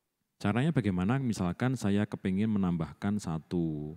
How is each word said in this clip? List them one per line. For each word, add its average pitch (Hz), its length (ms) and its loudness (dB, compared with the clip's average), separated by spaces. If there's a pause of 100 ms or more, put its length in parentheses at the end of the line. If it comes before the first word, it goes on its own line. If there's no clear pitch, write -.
(400)
Caranya 117 320 2
bagaimana? 101 480 2
Misalkan 120 560 0
saya 104 320 2
kepingin 98 400 0
menambahkan 95 720 0
satu 80 760 -2